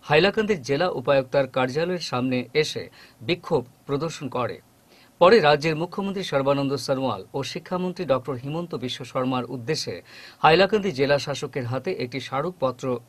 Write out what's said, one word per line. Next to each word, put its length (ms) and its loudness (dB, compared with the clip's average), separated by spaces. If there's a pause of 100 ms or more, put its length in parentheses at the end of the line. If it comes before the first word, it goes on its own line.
হাইলাকান্দির 600 2
জেলা 280 0
উপায়ুক্তার 580 2
কার্যালয়ের 520 -2
সামনে 540 -2
এসে 360 -2 (320)
বিক্ষোভ 440 -2 (200)
প্রদর্শন 440 -4
করে। 320 -4 (580)
পরে 200 10
রাজ্যের 360 4
মুখ্যমন্ত্রী 480 -6
সর্বানন্দ 520 0
সনোয়াল 580 -2
ও 100 -4
শিক্ষামন্ত্রী 600 -6
ডক্টর 280 0
হিমন্ত 420 -8
বিশ্ব 300 -8
শর্মার 400 -2
উদ্দেশ্যে 560 -6 (400)
হাইলাকান্দি 500 6
জেলা 280 2
শাসকের 460 -6
হাতে 260 -4
একটি 280 -6
স্মারকপত্র 880 -4